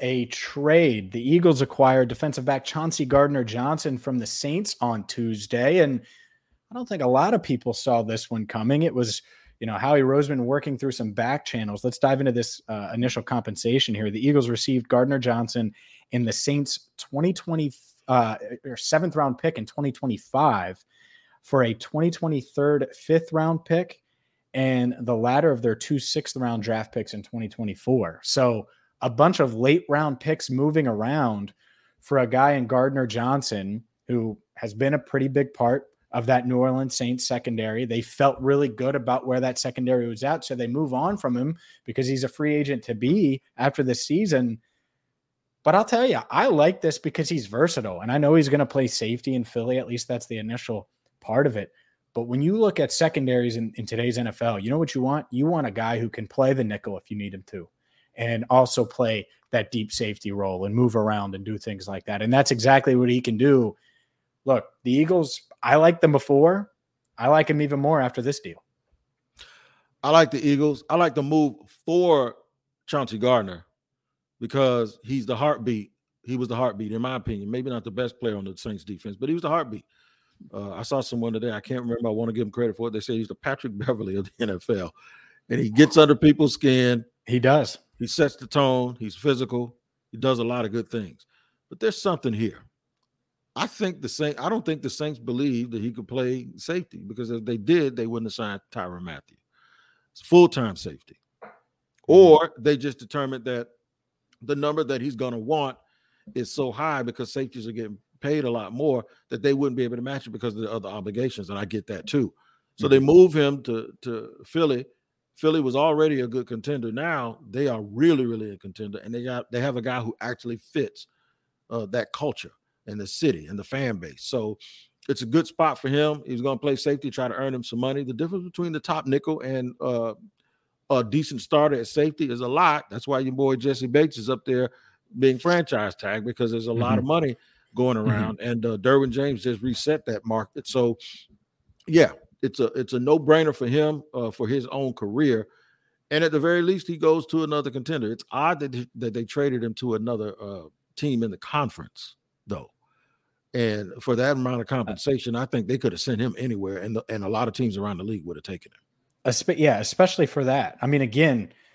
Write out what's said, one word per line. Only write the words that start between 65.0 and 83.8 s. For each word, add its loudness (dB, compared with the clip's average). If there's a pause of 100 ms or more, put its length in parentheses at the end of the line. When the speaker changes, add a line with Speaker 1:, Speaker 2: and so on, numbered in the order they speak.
Speaker 1:
I 6
liked 6
them 6
before. 4 (480)
I 0
like 6
him 2
even -2
more 2
after -2
this -4
deal. -18 (1400)
Speaker 2:
I 0
like 8
the -4
Eagles. 2
I 2
like 2
the 0
move 2 (280)
for 4 (500)
Chauncey -4
Gardner 0 (760)
because 0
he's -6
the -4
heartbeat. -2 (300)
He -8
was -4
the -4
heartbeat, -2
in -6
my -6
opinion. -8
Maybe -6
not -8
the -10
best -6
player -4
on -10
the -12
Saints -10
defense, -14
but -6
he 0
was -4
the -4
heartbeat. -2 (720)
Uh, -10
I -10
saw -2
someone -4
today, -4
I -6
can't -6
remember, -2
I 0
wanna -2
give -2
him -10
credit -2
for -6
it. -6
They -6
say -4
he's -6
the -14
Patrick -8
Beverley -4